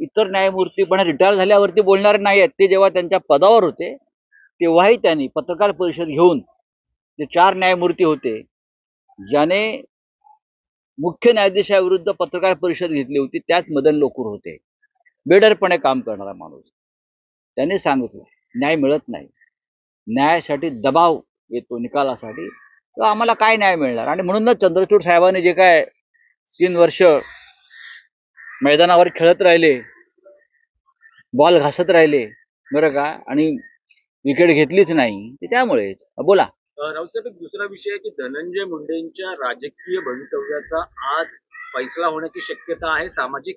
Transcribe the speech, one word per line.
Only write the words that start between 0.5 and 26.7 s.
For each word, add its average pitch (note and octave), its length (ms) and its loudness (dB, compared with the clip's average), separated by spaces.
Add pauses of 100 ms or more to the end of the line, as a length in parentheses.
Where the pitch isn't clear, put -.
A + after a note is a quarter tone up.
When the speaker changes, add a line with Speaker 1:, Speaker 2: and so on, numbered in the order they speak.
Speaker 1:
पण F#3 160 0
रिटायर F3+ 340 2
झाल्यावरती G3 460 2
बोलणारे G3+ 380 4
नाही G3+ 200 0
आहेत, F3 120 4
ते G3 180 2
जेव्हा F#3+ 200 4
त्यांच्या F3+ 300 -2 (100)
पदावर G3 340 6
होते F3+ 340 -6 (640)
तेव्हाही F3 360 4
त्यांनी D#3+ 320 -2
पत्रकार F3 420 -4
परिषद E3+ 360 -6
घेऊन, D#3 340 2 (760)
जे D3+ 60 -8
चार F3+ 300 2
न्यायमूर्ती F3+ 500 0
होते, C3+ 360 -2 (760)
ज्याने E3 460 -2 (1300)
मुख्य E3+ 340 2
न्यायाधीशाविरुद्ध F#3+ 800 0
पत्रकार F3+ 420 -2
परिषद E3+ 360 -4
घेतली C#3+ 280 -4
होती, C#3 200 -4
त्यात E3+ 320 -2
मदन D3+ 240 0
लोकूर C3+ 320 -4
होते. F#2 300 -14 (720)
बेडरपणे G3 500 4
काम C3+ 240 -2
करणारा G2+ 320 -10
माणूस, D#2+ 320 -20 (920)
त्यांनी E3 220 -2
सांगितलं C3+ 440 -4 (320)
न्याय C#3+ 220 -2
मिळत D3 320 -2
नाही, D2+ 200 -14 (760)
न्यायासाठी D3 640 -2 (100)
दबाव D3+ 400 2 (300)
येतो A#2+ 280 -10
निकालासाठी, A#2+ 680 -8 (480)
तर - 80 -2
आम्हाला A3 300 0
काय A3 220 2
न्याय G3 200 0
मिळणार? B2 300 -4
आणि E3 160 -4
म्हणूनच G#3+ 340 0
चंद्रचूड F#3+ 460 2
साहेबांनी F3+ 400 2
जे F3 100 2
काय E3+ 320 4 (760)
तीन F3+ 160 0